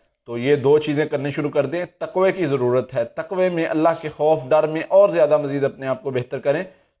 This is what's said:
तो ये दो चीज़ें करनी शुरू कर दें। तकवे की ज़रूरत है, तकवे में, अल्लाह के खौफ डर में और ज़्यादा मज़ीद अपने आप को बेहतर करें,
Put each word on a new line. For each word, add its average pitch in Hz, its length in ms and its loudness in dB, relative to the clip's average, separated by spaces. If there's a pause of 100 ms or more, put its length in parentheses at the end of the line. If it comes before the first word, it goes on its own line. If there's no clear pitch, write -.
(260)
तो 120 120 -8
ये 135 180 2
दो 139 220 4
चीज़ें 151 300 -2
करनी 139 240 -4
शुरू 147 160 -4
कर 143 180 -2
दें। 170 200 -6
तकवे 185 460 -2
की 185 140 -2
ज़रूरत 123 460 0
है, 123 120 -2
तकवे 185 460 -2
में, 165 160 -2
अल्लाह 160 280 0
के 156 140 -10
खौफ 147 400 0
डर 156 180 4
में 156 180 -6
और 196 260 6
ज़्यादा 151 280 2
मज़ीद 139 260 -2
अपने 135 220 -4
आप 131 160 -4
को 139 80 -6
बेहतर 127 280 -4
करें, 147 260 -2 (360)